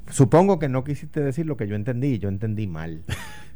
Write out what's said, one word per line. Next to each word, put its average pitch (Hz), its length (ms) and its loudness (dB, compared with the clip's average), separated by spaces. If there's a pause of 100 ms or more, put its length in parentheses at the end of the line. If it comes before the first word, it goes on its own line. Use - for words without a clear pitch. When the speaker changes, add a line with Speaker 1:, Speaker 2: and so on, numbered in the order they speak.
Speaker 1:
supongo 170 480 6
que 151 120 0
no 127 160 0
quisiste 147 340 -6
decir 143 260 0
lo 147 120 -4
que 107 100 -4
yo 104 80 -2
entendí, 123 380 0
y 104 60 0
yo 98 100 -2
entendí 104 380 -2
mal. 80 400 -8
Speaker 2:
<laughs> - 60 -4 (420)